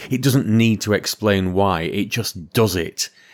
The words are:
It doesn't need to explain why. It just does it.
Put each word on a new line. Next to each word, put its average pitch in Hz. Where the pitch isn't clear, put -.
It -
doesn't 131
need 110
to 104
explain 95
why. 95
It 98
just 101
does 107
it. -